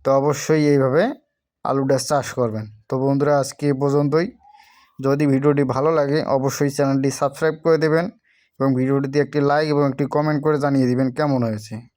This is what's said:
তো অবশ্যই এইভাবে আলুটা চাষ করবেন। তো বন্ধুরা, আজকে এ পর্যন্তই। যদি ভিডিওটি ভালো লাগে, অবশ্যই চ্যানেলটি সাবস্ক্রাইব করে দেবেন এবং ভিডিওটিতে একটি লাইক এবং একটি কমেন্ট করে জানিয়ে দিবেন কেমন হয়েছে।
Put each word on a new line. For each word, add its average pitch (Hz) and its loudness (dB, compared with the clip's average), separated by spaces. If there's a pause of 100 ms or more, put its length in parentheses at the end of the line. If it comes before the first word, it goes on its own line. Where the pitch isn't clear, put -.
তো - -2 (100)
অবশ্যই 151 0 (100)
এইভাবে 135 2 (600)
আলুটা 135 0 (120)
চাষ 139 0
করবেন। 110 -4 (220)
তো - -6
বন্ধুরা, 139 0
আজকে 135 -6
এ 143 2
পর্যন্তই। 143 2 (720)
যদি 139 0
ভিডিওটি 143 2 (120)
ভালো 139 0
লাগে, 143 0 (180)
অবশ্যই 135 -2
চ্যানেলটি 135 0 (100)
সাবস্ক্রাইব 156 -2
করে 160 2
দেবেন 160 2 (560)
এবং 135 2
ভিডিওটিতে 139 0
একটি 143 -2
লাইক 143 2
এবং 143 2
একটি 135 -4
কমেন্ট 151 -2
করে 151 0
জানিয়ে 135 0
দিবেন 123 0
কেমন 143 0
হয়েছে। 110 -6 (220)